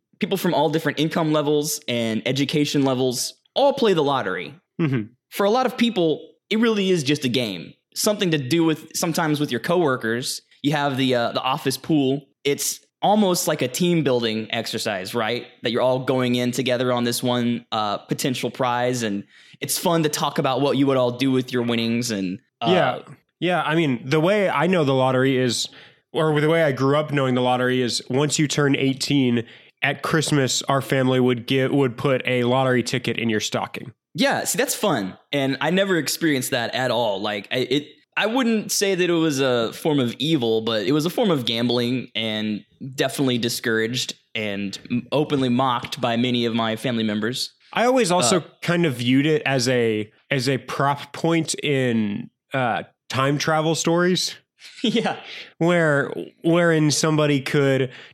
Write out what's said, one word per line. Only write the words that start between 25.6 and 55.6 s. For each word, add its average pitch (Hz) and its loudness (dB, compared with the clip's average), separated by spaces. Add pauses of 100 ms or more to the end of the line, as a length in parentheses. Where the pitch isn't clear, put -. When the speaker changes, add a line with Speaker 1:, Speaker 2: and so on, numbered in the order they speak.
Speaker 2:
or 156 2
the 151 2
way 165 4
I 147 2
grew 135 2
up 151 -2
knowing 135 2
the 127 2
lottery 127 2
is, 117 -2
once 143 0
you 151 2
turn 143 2
eighteen, 131 0 (380)
at 139 -2
Christmas, 147 0
our 135 0
family 131 2
would 123 2
give, 131 0
would 135 0
put 131 0
a 123 0
lottery 127 2
ticket 120 -4
in 117 -2
your 107 0
stocking. - -6 (220)
Speaker 1:
Yeah, 214 0
see, - -4
that's 240 -2
fun. 117 -2 (160)
And 135 0
I 151 0
never 190 2
experienced 143 -2
that 117 -2
at 127 -2
all. 110 0
Like, 104 -4
I, 123 -2
it, 139 -2 (280)
I 190 0
wouldn't 226 0
say 196 0
that 175 0
it 175 2
was 160 0
a 123 0
form 151 0
of 117 0
evil, 117 2
but 110 0
it 135 2
was 151 2
a 175 -2
form 233 0
of 139 0
gambling 120 -2
and 107 -4 (300)
definitely 131 0
discouraged 117 -2 (180)
and 101 -6 (100)
m-, 120 -4
openly 139 0
mocked 123 0
by 120 0
many 120 0
of 113 0
my 113 0
family 113 -2
members. 107 -4 (180)
Speaker 2:
I 214 0
always 247 4
also 180 4
Speaker 1:
Uh, 147 -6 (200)
Speaker 2:
kind 170 2
of 131 0
viewed 127 2
it 156 2
as 131 0
a, 113 0 (200)
as 135 0
a 135 2
prop 139 -4
point 165 0
in, 117 -2 (200)
uh, 117 -2 (260)
time 135 0
travel 156 0
stories. 175 0
Speaker 1:
<laughs> - -20 (380)
Yeah. 214 0 (400)
Speaker 2:
Where, 165 2 (320)